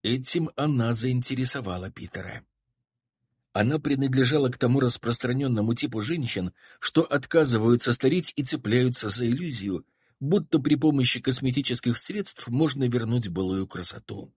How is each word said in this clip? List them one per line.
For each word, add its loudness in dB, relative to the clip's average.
Этим -2
она 2
заинтересовала -2
Питера. -12
Она 2
принадлежала 2
к -6
тому 4
распространённому 0
типу -2
женщин, -4
что 2
отказываются 2
стареть 2
и -2
цепляются 0
за 0
иллюзию, -4
будто 2
при 2
помощи 2
косметических -2
средств -6
можно 0
вернуть 0
былую -2
красоту. -10